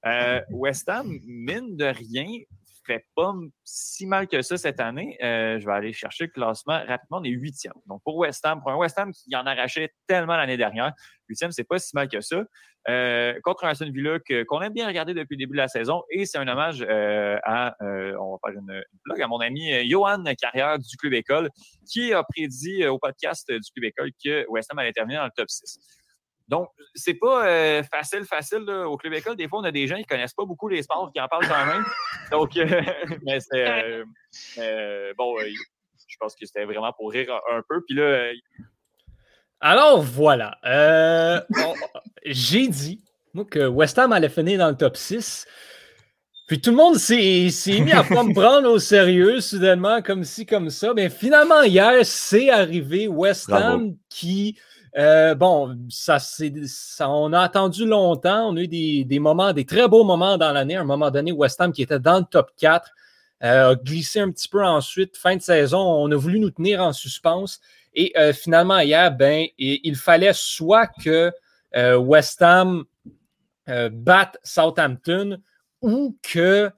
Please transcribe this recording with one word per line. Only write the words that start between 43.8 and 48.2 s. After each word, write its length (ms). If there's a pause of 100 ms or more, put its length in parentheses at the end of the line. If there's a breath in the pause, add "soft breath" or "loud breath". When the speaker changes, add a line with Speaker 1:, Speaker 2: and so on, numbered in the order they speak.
Speaker 2:
Ham 140
allait 160
finir 300
dans 100
le 80
top 200
six. 500 (1000 soft breath)
Puis 140
tout 100
le 60
monde 200
s'est, 540
s'est 300
mis 120
à 120
pas 180